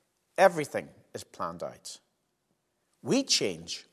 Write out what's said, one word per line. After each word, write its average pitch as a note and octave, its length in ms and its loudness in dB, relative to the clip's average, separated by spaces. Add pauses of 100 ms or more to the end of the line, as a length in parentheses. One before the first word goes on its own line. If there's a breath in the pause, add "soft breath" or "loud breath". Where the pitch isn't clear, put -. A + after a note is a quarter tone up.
(380)
Everything D#3 500 4 (260)
is - 80 -10
planned E2+ 400 -8
out. - 360 -12 (1040)
We G#3+ 200 2
change F2+ 720 -2